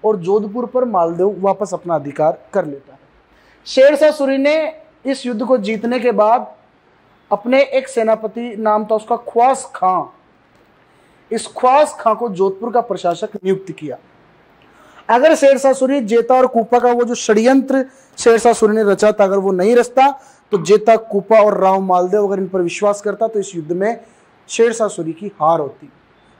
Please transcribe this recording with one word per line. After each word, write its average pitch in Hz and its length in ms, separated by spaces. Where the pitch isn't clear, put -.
और 214 140
जोधपुर 208 460
पर 247 220
मालदेव 180 520
वापस 190 340
अपना 170 220
अधिकार 151 420
कर 185 120
लेता 143 260
है। 135 60
शेरशाह 294 440
सूरी 277 280
ने 285 160
इस 269 200
युद्ध 240 180
को 254 160
जीतने 226 400
के 240 140
बाद 214 340
अपने 247 320
एक 262 240
सेनापति, 220 680
नाम 214 280
था 220 100
उसका 220 280
ख्वास 254 520
खां, 185 280
इस 220 180
ख्वास 285 500
खां 220 160
को 233 140
जोधपुर 196 420
का 233 120
प्रशासक 180 520
नियुक्त 190 360
किया। 147 260
अगर 269 260
शेरशाह 269 380
सूरी 262 300
जेता 233 320
और 254 140
कूपा 240 300
का 247 120
वो 240 120
जो 240 140
षड्यंत्र 262 680
शेरशाह 226 360
सूरी 214 220
ने 220 80
रचा 202 280
था, 208 120
अगर 196 140
वो 196 140
नहीं 196 240
रचता 240 340
तो 208 80
जेता, 208 360
कूपा 220 440
और 208 200
राव 190 220
मालदेव 185 460
अगर 196 120
इन 185 80
पर 185 140
विश्वास 202 400
करता 208 260
तो 220 120
इस 190 160
युद्ध 160 160
में 208 280
शेरशाह 226 380
सूरी 165 260
की 196 220
हार 160 240
होती, 143 300